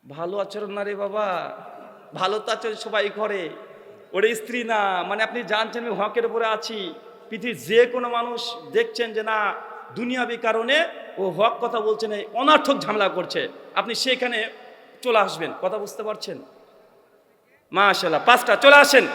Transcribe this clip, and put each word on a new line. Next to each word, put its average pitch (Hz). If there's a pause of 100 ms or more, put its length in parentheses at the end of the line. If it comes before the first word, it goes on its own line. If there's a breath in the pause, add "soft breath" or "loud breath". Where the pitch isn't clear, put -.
ভালো 170
আচরণ 202
না 202
রে 208
বাবা, 196 (640)
ভালো 190
তো 214
আচরণ 220
সবাই 208
করে, 202 (640)
ওরে 214
স্ত্রী 240
না, 202
মানে, 202
আপনি 220
জানছেন 220
আমি 208
হকের 214
উপরে 226
আছি, 220 (360)
পৃথিবীর 220
যে 202
কোনো 247
মানুষ 233 (180)
দেখছেন 226
যে 214
না, 214 (400)
দুনিয়াবি 240
কারণে 233 (300)
ও 190
হক 214
কথা 233
বলছে 214
না, 208 (180)
অনর্থক 277
ঝামেলা 208
করছে, 165 (260)
আপনি 202
সেখানে 240 (520)
চলে 233
আসবেন। 160 (100)
কথা 185
বুঝতে 202
পারছেন? 208 (1300)
মাশাআল্লাহ, 185
পাঁচটা। 240
চলে 277
আসেন, 269